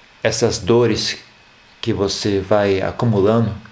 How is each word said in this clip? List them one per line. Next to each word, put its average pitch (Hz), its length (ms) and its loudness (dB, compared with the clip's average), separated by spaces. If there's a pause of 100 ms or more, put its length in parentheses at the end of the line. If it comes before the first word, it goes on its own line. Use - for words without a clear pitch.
(260)
essas 110 320 0
dores 113 600 0 (600)
que 113 140 -4
você 98 460 0
vai 98 420 2
acumulando 104 720 0 (180)